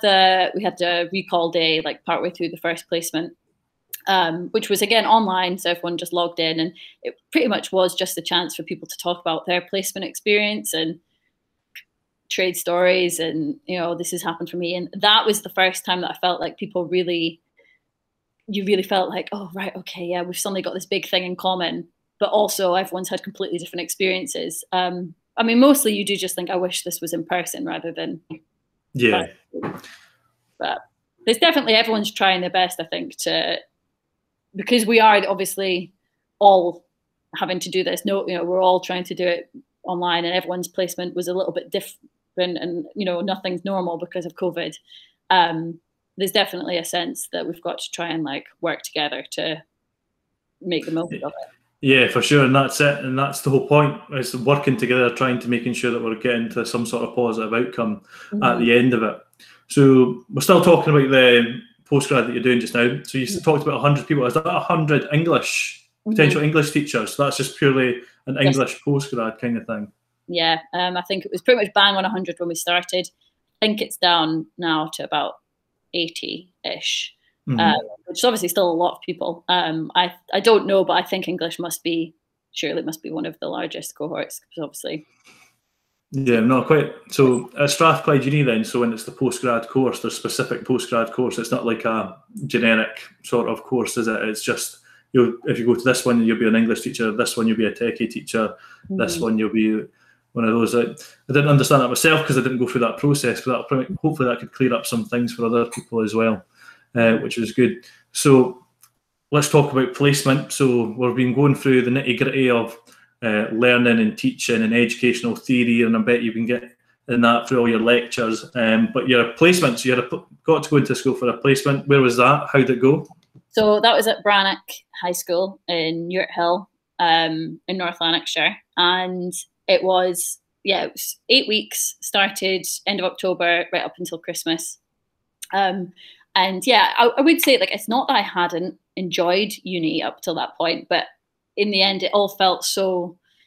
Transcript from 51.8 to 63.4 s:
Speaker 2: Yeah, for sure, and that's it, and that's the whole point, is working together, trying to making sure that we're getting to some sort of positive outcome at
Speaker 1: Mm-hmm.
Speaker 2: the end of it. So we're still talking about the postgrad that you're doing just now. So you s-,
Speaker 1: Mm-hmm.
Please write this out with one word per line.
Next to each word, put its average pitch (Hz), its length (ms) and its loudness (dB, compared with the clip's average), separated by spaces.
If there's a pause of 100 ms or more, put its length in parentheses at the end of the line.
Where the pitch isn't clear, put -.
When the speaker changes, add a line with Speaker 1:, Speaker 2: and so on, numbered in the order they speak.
Speaker 2:
Yeah, 131 260 4
for - 160 0
sure, 143 200 6
and 131 120 4
that's 139 260 2
it, 143 240 2
and 131 140 -4
that's - 220 -4
the 139 100 0
whole 135 160 2
point, 147 340 4 (120)
is 131 220 -6
working 135 420 2
together, 123 340 2
trying 123 280 -2
to 117 80 -8
making 120 260 -2
sure 120 180 -2
that 117 120 -4
we're 113 160 -4
getting 117 300 -2
to 113 160 -4
some 117 220 -4
sort 120 200 -4
of - 80 -12
positive 110 380 -2
outcome 113 480 -2 (320)
at 202 40 -4
Speaker 1:
Mm-hmm. 123 280 2
Speaker 2:
the 120 120 6
end 123 180 6
of 113 80 0
it. - 140 -4 (500)
So 131 560 6 (100)
we're 139 80 -2
still 175 220 6
talking 160 320 6
about 135 160 4
the 120 480 6 (300)
postgrad 135 360 2
that 120 80 -6
you're 120 80 -2
doing 123 180 4
just 113 140 -6
now. 123 300 2
So - 160 -6
you 127 60 -2
s-, 190 100 -6
Speaker 1:
Mm-hmm. - 80 -6